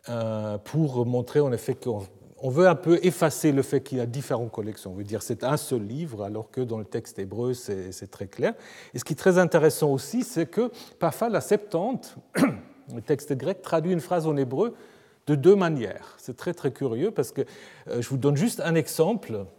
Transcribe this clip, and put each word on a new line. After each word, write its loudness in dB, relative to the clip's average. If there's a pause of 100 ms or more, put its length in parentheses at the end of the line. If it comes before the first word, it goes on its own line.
euh, -4
pour 0
montrer 0
en 2
effet -2
qu'on, -4 (400)
on -4
veut 8
un 6
peu 4
effacer 2
le 4
fait 0
qu'il -6
y 0
a 0
différentes -4
collections. -10
On -12
veut -8
dire -6
c'est -6
un 2
seul -2
livre, -8
alors -8
que -6
dans -4
le -8
texte -10
hébreu, -4
c'est, -8
c'est -14
très -12
clair. -2 (400)
Et -6
ce -10
qui -6
est -4
très 4
intéressant 4
aussi, -2
c'est -2
que -2 (260)
parfois 0
la 2
Septante, -2 (200)
<clears throat> -2
le -8
texte -2
grec, -4
traduit 0
une 2
phrase -2
en 2
hébreu 0 (520)
de 4
deux 8
manières. -2
C'est -12
très, -6
très -2
curieux -2
parce -2
que, -4 (480)
euh, -2
je -6
vous -2
donne 2
juste 0
un 2
exemple. 0 (140)